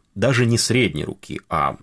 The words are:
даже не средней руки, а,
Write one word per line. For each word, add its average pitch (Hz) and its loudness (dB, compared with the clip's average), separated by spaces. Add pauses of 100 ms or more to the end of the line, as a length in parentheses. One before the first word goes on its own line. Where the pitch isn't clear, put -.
(140)
даже 120 2
не 117 4
средней 92 0
руки, - -10
а, 73 -2